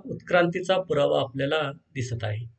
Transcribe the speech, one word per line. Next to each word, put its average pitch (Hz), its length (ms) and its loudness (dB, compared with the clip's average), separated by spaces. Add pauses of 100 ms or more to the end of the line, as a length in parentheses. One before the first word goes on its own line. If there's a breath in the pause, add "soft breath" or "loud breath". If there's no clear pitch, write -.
उत्क्रांतीचा 180 720 2
पुरावा 147 440 2
आपल्याला 139 500 -2 (220)
दिसत 117 300 -6
आहे. 107 220 -4 (140)